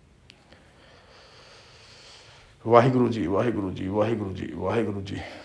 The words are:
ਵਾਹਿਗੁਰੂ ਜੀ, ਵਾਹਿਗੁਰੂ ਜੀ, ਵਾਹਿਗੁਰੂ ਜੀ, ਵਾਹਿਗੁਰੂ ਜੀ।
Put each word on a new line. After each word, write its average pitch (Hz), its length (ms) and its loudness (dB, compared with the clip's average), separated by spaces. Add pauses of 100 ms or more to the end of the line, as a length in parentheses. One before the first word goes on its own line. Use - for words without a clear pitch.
(2750)
ਵਾਹਿਗੁਰੂ 123 400 6
ਜੀ, 110 200 -2
ਵਾਹਿਗੁਰੂ 98 440 -2
ਜੀ, 95 160 -8
ਵਾਹਿਗੁਰੂ 104 460 -2
ਜੀ, - 220 -10
ਵਾਹਿਗੁਰੂ 101 460 -4
ਜੀ। 95 180 -10 (260)